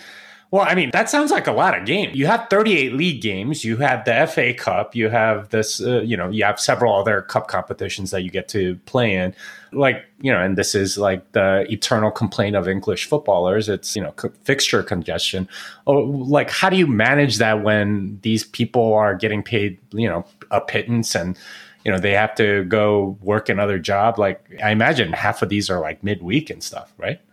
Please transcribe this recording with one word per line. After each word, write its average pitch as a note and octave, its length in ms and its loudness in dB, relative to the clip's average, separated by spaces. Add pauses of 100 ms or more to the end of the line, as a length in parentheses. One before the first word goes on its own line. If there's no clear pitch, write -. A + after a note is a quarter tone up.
(500)
well, F#3+ 180 4
I E3+ 80 2
mean, D#3 160 0
that A3 180 0
sounds D4 220 2
like - 160 0
a B2+ 60 2
lot C3+ 260 2
of F#2+ 60 -10
games. E3 280 -2
You C#3 140 0
have A3+ 220 0
thirty-eight G3 420 2
league C#3+ 300 -2
games. G#2+ 420 -4
You A2+ 140 -2
have B2+ 260 0
the A#2+ 100 2
F C#3+ 240 2
A B2 160 2
Cup. G2+ 400 -2
You A2+ 140 0
have A2 400 2
this, - 320 -2
uh, A#2 220 0
you A2+ 160 -2
know, F2+ 120 -4
you G#2 140 -2
have G2+ 160 0
several A#2+ 340 2
other G2 280 2
cup - 260 -4
competitions F#2+ 640 -6
that F#2 120 -4
you F#2 60 -6
get F#2 200 -6
to F#2 260 -2 (100)
play A#2 300 0
in. F#2 180 -2 (380)
Like, C3 320 0 (160)
you C3+ 100 -2
know, G2+ 120 4
and F#2+ 160 0
this - 180 0
is, G2 220 0
like, G2 340 -2
the F#2+ 400 2
eternal A2 400 0
complaint G#2 460 -2
of F2+ 100 -2
English F#2+ 380 -2
footballers. G2+ 640 0
It's, - 260 -4
you G#2 60 -4
know, D2+ 100 -8
co-, - 220 -10 (100)
fixture - 400 0
congestion. F#2 640 -4 (400)
Oh, C#3 120 4
like, C3+ 500 0
how - 200 0
do F#3 60 2
you F#3 120 6
manage B2+ 500 4
that A2 260 2
when G#2 580 0
these A2 220 0
people A2+ 500 0
are G#2+ 220 4
getting G#2 280 -2
paid, G2+ 360 -2 (140)
you A2 160 -2
know, E2+ 160 -4 (240)
a G#2 100 2
pittance A#2 560 -2
and, F2+ 220 -4 (480)
you G#2+ 80 0
know, F#2+ 40 0
they G2+ 140 0
have G#2+ 240 2
to G2+ 300 2
go G#2 560 2
work G#2 260 -2
another G2+ 320 0
job? G2+ 400 0
Like, F#2+ 420 -2
I G#2+ 100 2
imagine A2+ 420 2
half - 280 -2
of - 60 -2
these G#2 220 -2
are, F2+ 100 0
like, D#2+ 240 -8
midweek G2+ 460 -2
and - 120 -12
stuff, - 360 -14
right? B2+ 240 -8 (120)